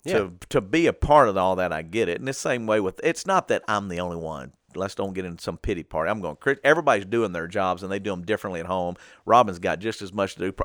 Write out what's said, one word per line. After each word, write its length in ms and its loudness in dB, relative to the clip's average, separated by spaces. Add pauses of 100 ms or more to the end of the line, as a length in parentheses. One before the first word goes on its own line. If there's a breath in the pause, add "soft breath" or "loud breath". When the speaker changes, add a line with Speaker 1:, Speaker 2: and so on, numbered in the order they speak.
Speaker 1:
Yeah. 140 0
Speaker 2:
to, 140 -2 (160)
to 120 2
be 280 2
a 40 4
part 360 6
of 80 0
all 200 2
that, 160 0
I 100 -4
get 260 0
it. 100 -2
And 80 -8
the 60 -4
same 340 -4
way 140 4
with, 240 -4
it's 200 -2
not 240 0
that 200 0
I'm 200 0
the 120 -4
only 160 -4
one. 360 -10 (240)
Let's 180 -4
don't 200 -4
get 100 -4
in 120 -8
some 200 -8
pity 260 -4
party. 300 -2
I'm 80 -4
going, 160 -8
"Chris, 260 -2
everybody's 420 4
doing 280 0
their 160 -4
jobs, 340 0
and 80 -10
they 80 -2
do 140 -4
'em 100 -6
differently 380 -4
at 60 -8
home." 280 -2 (320 soft breath)
Robin's 320 6
got 220 -2
just 200 -6
as 120 -12
much 240 -2
to 60 -6
do, 100 -2
pr-, 120 -8